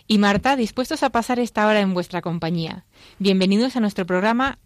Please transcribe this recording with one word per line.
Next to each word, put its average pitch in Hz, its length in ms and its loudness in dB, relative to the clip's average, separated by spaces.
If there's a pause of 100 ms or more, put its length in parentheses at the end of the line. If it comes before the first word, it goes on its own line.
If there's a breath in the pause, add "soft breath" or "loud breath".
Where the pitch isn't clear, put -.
Y 214 100 2
Marta, 202 400 2
dispuestos 254 460 -4
a 269 60 4
pasar 233 300 -2
esta 220 280 0
hora 214 120 4
en 190 140 0
vuestra 175 280 -4
compañía. 165 640 -4 (340 loud breath)
Bienvenidos 196 600 2
a - 20 -2
nuestro 202 260 -2
programa 220 600 0